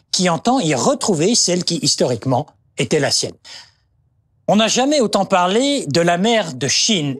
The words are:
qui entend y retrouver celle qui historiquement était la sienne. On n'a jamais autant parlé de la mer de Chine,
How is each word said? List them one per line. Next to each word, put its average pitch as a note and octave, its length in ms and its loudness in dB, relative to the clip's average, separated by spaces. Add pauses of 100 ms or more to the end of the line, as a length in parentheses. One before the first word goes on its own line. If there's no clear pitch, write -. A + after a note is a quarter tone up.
(120)
qui F3+ 180 0
entend A#3 300 0
y D#3 160 0
retrouver G3 600 0
celle F3 280 0
qui E3+ 180 -4
historiquement C3 640 -2 (320)
était D3+ 220 0
la C3 120 0
sienne. - 220 -4 (1120)
On F#3+ 100 4
n'a A3 100 2
jamais C#4 320 0
autant G3+ 260 0
parlé G3+ 640 0
de D3+ 140 2
la F3 160 2
mer G3 360 0
de C3 140 -6
Chine, D3 520 0